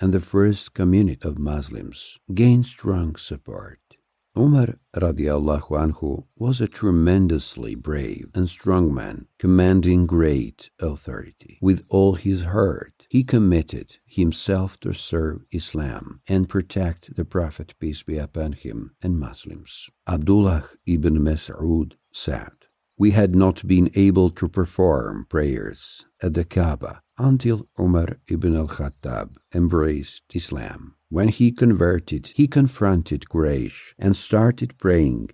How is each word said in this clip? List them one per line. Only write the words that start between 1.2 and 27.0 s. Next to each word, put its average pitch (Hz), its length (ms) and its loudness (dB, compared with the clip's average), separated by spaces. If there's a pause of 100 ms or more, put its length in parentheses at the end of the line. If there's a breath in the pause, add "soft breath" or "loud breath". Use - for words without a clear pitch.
of 76 160 -6
Muslims 73 800 -8 (160)
gained 123 320 4
strong 90 500 -4
support. - 640 -14 (560)
Umar 135 440 2 (160)
radiallahu 76 760 -2 (160)
anhu 80 400 -4 (100)
was 123 240 -2
a 113 80 -2
tremendously 82 1080 0
brave 62 580 -8
and 90 160 -2
strong 90 420 0
man, 55 360 -8 (100)
commanding 90 680 4
great 76 720 -2
authority. - 840 -12
With 95 280 2
all 98 260 4
his 92 300 -4
heart, 95 640 -4
he 127 140 2
committed 95 720 0 (100)
himself 95 720 -2
to - 120 -6
serve 82 600 -6
Islam 76 760 -10
and 95 240 0
protect 92 680 -6
the 82 100 -4
Prophet, 78 540 -8
peace 78 220 -8
be 78 160 -8
upon 76 360 -8
him, 55 500 -14
and 90 160 -2
Muslims. - 720 -14 (160)
Abdullah 90 600 2 (200)
ibn 78 340 2
Mas'ud 78 720 -2 (180)
said, - 420 -10 (440)
We 104 140 4
had 101 240 4
not 92 320 2
been 90 260 4
able 95 380 4
to 85 160 -4
perform 73 840 -2
prayers 62 800 -4 (160)
at 90 100 -2
the 85 100 0
Kaaba - 580 -4 (140)